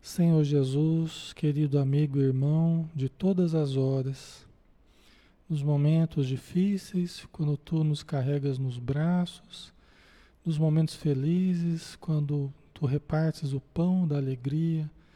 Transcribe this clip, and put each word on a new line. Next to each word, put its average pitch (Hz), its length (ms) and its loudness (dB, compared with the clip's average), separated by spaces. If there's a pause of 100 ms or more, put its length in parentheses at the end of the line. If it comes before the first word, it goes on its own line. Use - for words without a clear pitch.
Senhor 165 420 4
Jesus, 147 880 0
querido 147 460 0
amigo 139 400 2
e 139 60 4
irmão 156 720 2
de 135 140 -2
todas 180 460 0
as 147 200 0
horas, 135 720 -2 (1000)
nos 147 140 -2
momentos 147 640 2
difíceis, 180 1040 -2
quando 147 240 -2
tu 160 260 -2
nos 151 200 0
carregas 139 560 -2
nos 131 200 -4
braços, 156 960 -4 (680)
nos 160 140 -2
momentos 156 360 2
felizes, 170 1000 -2
quando 147 580 -2 (180)
tu - 140 -4
repartes 151 680 -2
o 139 60 -2
pão 180 480 0
da 147 100 0
alegria 147 720 -2 (280)